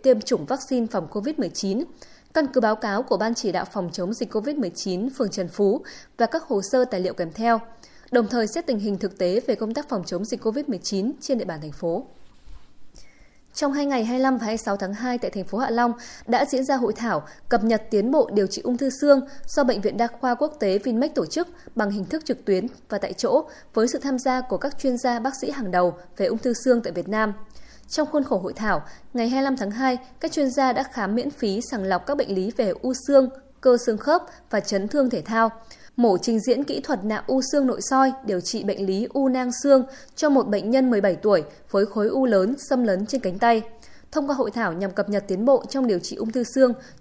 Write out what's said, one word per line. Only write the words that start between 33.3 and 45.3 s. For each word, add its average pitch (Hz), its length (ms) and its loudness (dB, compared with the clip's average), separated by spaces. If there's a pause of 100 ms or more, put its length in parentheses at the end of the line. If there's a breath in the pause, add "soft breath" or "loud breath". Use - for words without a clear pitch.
cơ 247 240 6
xương 214 120 0
khớp 330 240 4 (280 loud breath)
và 208 100 0
chấn 196 280 0
thương 269 220 2
thể 208 120 -2
thao, 226 280 2 (460 loud breath)
mổ 220 220 6
trình 220 220 2
diễn 247 240 2
kỹ 277 160 -4
thuật 208 240 -2
nạo 214 240 -4
u 262 140 2 (100)
xương 285 160 4
nội - 140 -2
soi, 262 300 4 (140)
điều 190 160 0
trị - 220 -6
bệnh 196 220 -2
lý 190 280 0
u 269 140 2
nang 254 240 0 (120)
xương 277 200 8 (320 loud breath)
cho 302 140 2
một 269 180 4
bệnh 202 220 0
nhân 262 200 4
mười 240 120 4
bảy 190 140 4
tuổi 190 280 4 (280 loud breath)
với 202 140 4
khối 214 220 0
u 262 180 2
lớn 214 300 4 (140)
xâm 247 140 2
lấn 202 220 2
trên 262 160 -4
cánh 190 180 -2
tay. 233 220 4 (500 loud breath)
Thông 285 180 -2
qua 285 60 0
hội 233 160 -2
thảo 202 220 -2
nhằm 185 180 -4
cập 202 180 -2
nhật 202 180 0
tiến 196 180 -2